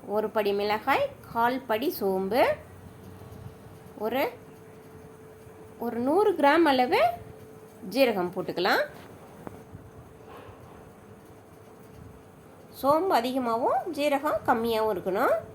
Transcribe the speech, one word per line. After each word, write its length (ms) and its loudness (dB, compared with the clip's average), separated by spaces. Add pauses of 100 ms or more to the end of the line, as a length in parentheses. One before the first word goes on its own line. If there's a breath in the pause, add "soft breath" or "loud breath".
(140)
ஒரு 200 0
படி 240 0
மிளகாய், 460 0 (280)
கால் 260 0 (100)
படி 200 0 (100)
சோம்பு, 440 0 (1600)
ஒரு, 200 -2 (1600)
ஒரு 140 -6 (100)
நூறு 320 4
கிராம் 320 8
அளவு 280 4 (960)
ஜீரகம் 400 2
போட்டுக்கலாம். 480 0 (4000)
சோம்பு 400 4
அதிகமாகவும் 600 0 (160)
ஜீரகம் 400 0 (120)
கம்மியாகவும் 440 2
இருக்கணும். 400 0 (200)